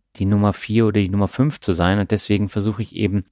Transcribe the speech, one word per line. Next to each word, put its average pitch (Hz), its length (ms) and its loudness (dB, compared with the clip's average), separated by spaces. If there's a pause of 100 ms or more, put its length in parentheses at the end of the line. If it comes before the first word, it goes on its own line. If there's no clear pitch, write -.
(160)
die 98 100 -2
Nummer 101 260 2
vier 110 340 0
oder 104 140 2
die 95 80 0
Nummer 98 200 0
fünf 143 320 -2
zu - 120 -2
sein. 87 260 2
Und 101 120 -2
deswegen 101 400 0
versuche 107 320 -2
ich - 120 -10
eben, 98 380 -2